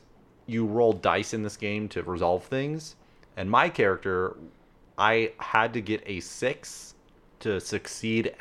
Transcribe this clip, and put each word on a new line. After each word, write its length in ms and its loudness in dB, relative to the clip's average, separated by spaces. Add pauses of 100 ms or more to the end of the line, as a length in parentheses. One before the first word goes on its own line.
(460)
you 200 -2
roll 280 4
dice 400 2
in 100 -2
this 140 -8
game 320 -4
to 140 -6
resolve 400 0
things, 520 -6 (420)
and 120 -4
my 200 6
character, 640 2 (600)
I 420 4
had 340 2
to 80 -2
get 240 -4
a 140 -6
six 720 -6 (460)
to 200 -2
succeed 800 -4